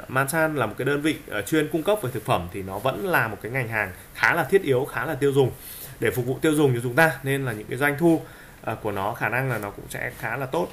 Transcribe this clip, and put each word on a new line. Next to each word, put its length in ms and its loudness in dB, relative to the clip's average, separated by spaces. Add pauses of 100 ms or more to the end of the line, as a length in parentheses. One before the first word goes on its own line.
Mansan 480 2
là 100 2
một 120 -4
cái 80 -4
đơn 160 0
vị, 140 0 (120)
ờ, 140 -4
chuyên 300 2
cung 120 0
cấp 180 2
về 120 -2
thực 120 -6
phẩm 280 0
thì 100 -6
nó 160 -6
vẫn 280 -2
là 200 2
một 140 -6
cái 100 -8
ngành 160 -2
hàng 240 -2 (220)
khá 200 2
là 100 2
thiết 180 4
yếu, 240 2
khá 200 -4
là 100 -2
tiêu 160 2
dùng, 200 4 (480)
để 120 2
phục 140 -2
vụ 160 -2
tiêu 120 4
dùng 200 6
cho 100 -2
chúng 120 -4
ta, 160 6 (120)
nên 220 -2
là 60 -2
những 160 -8
cái 100 -6
doanh 220 2
thu, 220 6 (400)
ờ, 140 -4
của 160 -4
nó 220 -2
khả 160 -2
năng 200 0
là 80 0
nó 120 -4
cũng 200 -12
sẽ 300 -6
khá 180 -6
là 80 -4
tốt, 280 -2